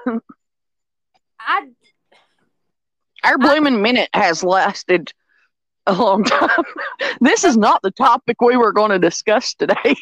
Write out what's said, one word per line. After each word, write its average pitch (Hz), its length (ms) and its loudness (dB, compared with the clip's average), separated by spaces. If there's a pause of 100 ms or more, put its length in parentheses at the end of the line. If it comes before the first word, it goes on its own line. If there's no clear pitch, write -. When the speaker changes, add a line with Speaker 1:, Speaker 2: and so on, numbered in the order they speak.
Speaker 1:
<laughs> 226 160 -6 (1160)
Speaker 2:
I 277 320 -6 (1500)
Speaker 1:
Our 269 160 2
Speaker 2:
I 285 160 4
Speaker 1:
blooming 269 260 2
minute 226 320 0
has 175 300 0
lasted 180 720 -2 (720)
a 196 80 0
long 196 300 2
<laughs> - 20 -6
time. - 380 0 (580)
This 359 220 2
is 277 140 2
not 220 240 2
the 190 100 -4
topic 247 500 -2
we 240 160 4
were 214 160 2
gonna 208 260 0
discuss 214 540 -2
today. 196 480 -2